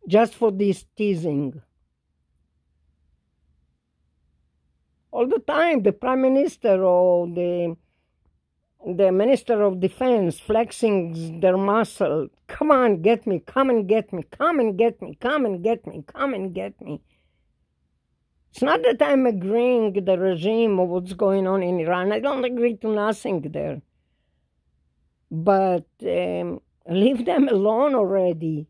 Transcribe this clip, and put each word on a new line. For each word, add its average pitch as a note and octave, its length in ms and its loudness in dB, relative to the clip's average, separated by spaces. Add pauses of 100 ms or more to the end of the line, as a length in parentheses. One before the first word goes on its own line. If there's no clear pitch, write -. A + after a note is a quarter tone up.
Just G#3+ 280 2
for A3+ 180 0
this G3 320 -2 (120)
teasing. D#3 640 -2 (3500)
All A#3+ 160 0
the D4 140 0
time, D#4 420 0
the G3 100 4
prime C4 300 0
minister C4 640 2
or F3+ 420 4
the F3 500 -4 (1080)
the F#3 260 2
Minister A3 500 2
of F#3+ 180 0
Defense G3+ 600 0
flexing F3 1000 -2
their F#3 160 4
muscle. G3 720 0 (180)
"Come - 240 -2
on, A#3+ 320 4
get A3+ 240 2
me, F#3+ 140 -2
come C4+ 300 -2
and A3 180 0
get G#3+ 240 0
me, F3 180 -8
come D#4 300 0
and G#3+ 160 0
get A#3 260 0
me, - 180 -14
come C4+ 260 -2
and F#3 160 -6
get A3+ 240 -2
me, D#3 200 -14
come C4 280 -6
and F#3+ 200 -8
get F#3+ 260 -10
me." D3+ 200 -12 (1500)
It's - 120 -6
not D#4 200 0
that F#4 180 2
I'm C#4+ 260 4
agreeing A3 680 0
with F#3+ 120 -2
the F#3+ 120 2
regime F#3+ 600 0
of F3+ 120 2
what's F3+ 240 -6
going G3 320 0
on F#3+ 160 0
in F3+ 180 -2
Iran. F3+ 320 0
I A3 80 -2
don't C4+ 240 -2
agree A#3+ 340 0
to A3+ 100 -6
nothing G#3 520 -2
there. D3 400 -8 (1500)
But, F3+ 560 2 (160)
um, F3+ 580 -4 (260)
leave A3 380 2
them C#4 240 2
alone A3+ 460 2
already. F3+ 760 0